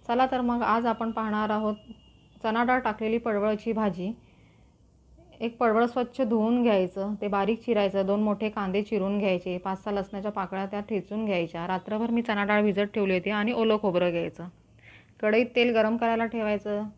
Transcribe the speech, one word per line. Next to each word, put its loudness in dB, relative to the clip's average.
चला 2
तर -2
मग, 0
आज 2
आपण -2
पाहणार -2
आहोत 0
चणा 0
डाळ 2
टाकलेली -2
पडवळची 0
भाजी. -2
एक -6
पडवळ 4
स्वच्छ -4
धुवून 2
घ्यायचं, 2
ते -4
बारीक 0
चिरायचं, 2
दोन 2
मोठे 0
कांदे -2
चिरून -2
घ्यायचे, -2
पाच -6
सहा -4
लसणाच्या -6
पाकळ्या -4
त्या -6
ठेचून -4
घ्यायच्या. -2
रात्रभर -2
मी 2
चणा 0
डाळ 4
भिजत 2
ठेवली 2
होती 0
आणि 0
ओलं 2
खोबरं 2
घ्यायचं. -6
कढईत 4
तेल 4
गरम 4
करायला 0
ठेवायचं. -2